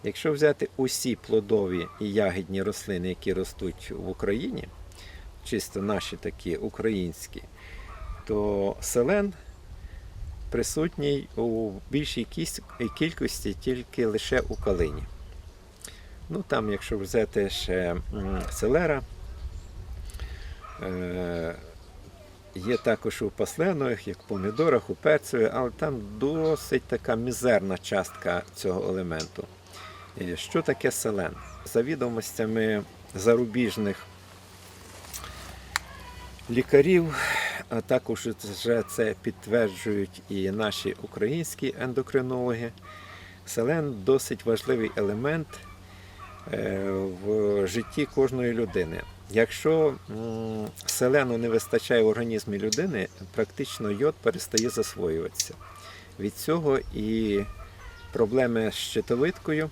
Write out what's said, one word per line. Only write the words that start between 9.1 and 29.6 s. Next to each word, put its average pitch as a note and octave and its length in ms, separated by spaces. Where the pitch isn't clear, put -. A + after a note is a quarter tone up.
присутній C#3+ 880
у A2+ 360
більшій C3+ 460
кіс-, - 260
кількості C3+ 560
тільки B2 520
лише A2 340
у - 160
калині. E2+ 480
Ну, F3 180
там, A2 240
якщо G#2 260
взяти G2+ 520
ще, F2+ 460
м, F#2+ 280
селера, C#3+ 500
е, F2 720
є G#2+ 220
також - 440
у G#2 80
пасленових, C3+ 800
як F2+ 100
в - 100
помідорах, A2+ 600
у - 60
перцеві, C#3+ 580
але B2+ 160
там C#3 320
досить D3+ 680
така A#2+ 320
мізерна A2+ 640
частка F2+ 680
цього F#2+ 340
елементу. E2+ 580